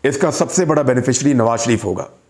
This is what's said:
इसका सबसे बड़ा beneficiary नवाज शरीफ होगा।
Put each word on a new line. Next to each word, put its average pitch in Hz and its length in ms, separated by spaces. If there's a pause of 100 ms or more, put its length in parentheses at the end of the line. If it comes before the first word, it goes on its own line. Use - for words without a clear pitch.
इसका 202 280
सबसे 180 340
बड़ा 151 160
beneficiary 127 520
नवाज 117 260
शरीफ 113 240
होगा। 90 240 (200)